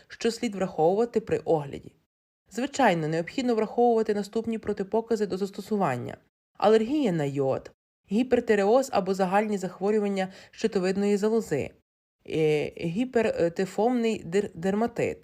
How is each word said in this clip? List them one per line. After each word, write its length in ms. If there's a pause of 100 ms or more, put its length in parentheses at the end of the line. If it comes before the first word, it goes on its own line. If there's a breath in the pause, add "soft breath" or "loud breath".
що 240
слід 240
враховувати 640
при 160
огляді. 540 (600)
Звичайно, 560
необхідно 480
враховувати 580
наступні 440
протипокази 680
до 120
застосування: 800 (400)
алергія 540
на 140
йод, 460 (400)
гіпертиреоз 800
або 220
загальні 440
захворювання 680 (240 loud breath)
щитовидної 640
залози, 520 (600)
е, 480
гіпертифомний 1500
дер-, 280
дерматит 720